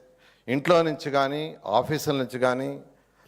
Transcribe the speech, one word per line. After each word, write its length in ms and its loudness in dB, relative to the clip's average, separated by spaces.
ఇంట్లో 340 4
నుంచి 280 -4
కానీ, 460 -2
ఆఫీసుల 500 0
నుంచి 220 -4
కానీ, 420 0